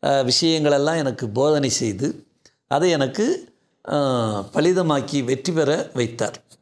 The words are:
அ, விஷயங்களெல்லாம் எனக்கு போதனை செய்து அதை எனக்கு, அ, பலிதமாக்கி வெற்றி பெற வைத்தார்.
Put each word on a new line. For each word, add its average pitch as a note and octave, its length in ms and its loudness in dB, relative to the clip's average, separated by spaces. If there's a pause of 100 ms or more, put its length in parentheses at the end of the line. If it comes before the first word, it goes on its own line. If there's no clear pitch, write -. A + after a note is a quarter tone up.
அ, C#3 200 2
விஷயங்களெல்லாம் D3+ 720 2
எனக்கு C3 320 -4
போதனை C3+ 400 2
செய்து A2+ 540 -4 (440)
அதை D#3 220 2
எனக்கு, E3+ 640 0 (380)
அ, - 40 -2 (580)
பலிதமாக்கி D#3 720 2
வெற்றி C3+ 300 -2
பெற D#3+ 400 0
வைத்தார். A#2 480 -4 (200)